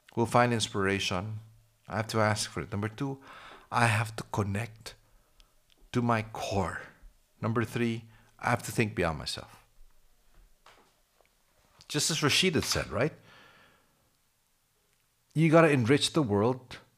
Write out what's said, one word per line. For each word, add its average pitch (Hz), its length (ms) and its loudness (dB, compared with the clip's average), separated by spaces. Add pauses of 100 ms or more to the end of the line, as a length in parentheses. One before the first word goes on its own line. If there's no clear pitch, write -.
(160)
will 117 100 0
find 120 260 4
inspiration, 101 880 -2 (460)
I 92 100 -8
have 110 100 -4
to 113 120 -2
ask 107 300 0
for 90 120 -8
it. - 100 -8
Number 101 160 -2
two, 135 320 -6 (520)
I 117 140 4
have 110 300 0
to - 160 -10
connect 104 640 -4 (960)
to 123 100 0
my 117 220 2
core. 98 580 -4 (600)
Number 113 200 0
three, 117 420 -4 (340)
I - 100 -2
have 120 140 0
to - 80 -10
think 110 240 0
beyond 82 240 0
myself. - 440 -12 (2250)
Just - 220 -2
as 160 140 -2
Rashid 160 320 4
had 110 80 2
said, 64 260 -2
right? 143 240 -2 (2250)
You 156 160 4
gotta 165 180 8
enrich 139 440 2
the 165 100 2
world 110 540 0 (200)